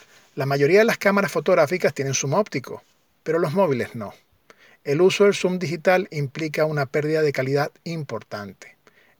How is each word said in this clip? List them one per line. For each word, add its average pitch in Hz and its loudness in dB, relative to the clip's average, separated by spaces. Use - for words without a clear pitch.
La 139 -6
mayoría 143 4
de 226 4
las 208 0
cámaras 196 0
fotográficas 165 2
tienen 135 -4
zoom 139 -4
óptico, - -4
pero 160 -2
los 170 -2
móviles 143 0
no. 104 -10
El 147 0
uso 185 4
del 202 4
zoom 180 -2
digital 180 0
implica 151 -4
una 151 -2
pérdida 151 -2
de 151 2
calidad 139 -2
importante. 110 -12